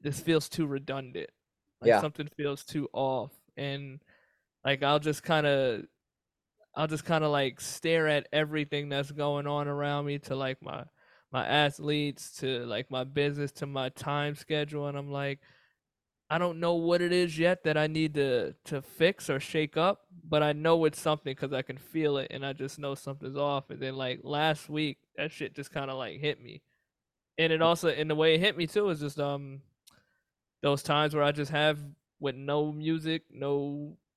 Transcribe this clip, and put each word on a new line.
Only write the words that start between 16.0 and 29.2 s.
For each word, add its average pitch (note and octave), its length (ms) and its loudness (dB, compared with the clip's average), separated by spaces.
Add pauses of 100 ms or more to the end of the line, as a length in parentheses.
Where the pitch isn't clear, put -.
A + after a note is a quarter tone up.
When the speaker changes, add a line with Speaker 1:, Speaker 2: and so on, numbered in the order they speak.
Speaker 1:
"I D#3+ 80 2
don't E3+ 220 -2
know E3+ 160 4
what E3+ 260 4
it F3 100 2
is F3 260 2
yet F3 260 4
that D3+ 120 2
I D3+ 120 4
need D#3 260 0
to, B2 400 0 (120)
to C#3+ 140 -4
fix - 480 0
or C3+ 100 0
shake D#3 380 -2
up, F3+ 300 2 (180)
but D#3 180 2
I D3+ 120 4
know E3 320 4
it's D3+ 140 0
something D3+ 360 0
'cause C#3 160 -6
I D#3+ 100 -2
can C3 140 -12
feel D3 420 0
it, C3 120 -4
and C#3 160 -8
I C3+ 80 -6
just C#3 240 -10
know C#3+ 160 -6
something's C#3 420 -10
off." C#3+ 340 -2
And - 100 -12
then, C3 160 -6
like, B2+ 280 -4
last D3+ 460 0
week, D3+ 280 -2 (180)
that D#3+ 160 -4
shit - 220 -8
just - 200 -12
kinda, C3+ 200 -6
like, A#2 260 -8
hit D3 200 -2
me. A#2+ 220 -18 (760)
And D#3+ 140 4
it D#3+ 80 4
also, E3 300 4
and D3 200 0
the D3+ 40 0
way D#3+ 200 6
it D#3+ 60 6
hit G3+ 160 2
me E3+ 100 -2
too G#3 240 2
is D#3 100 -2
just, D3 200 -4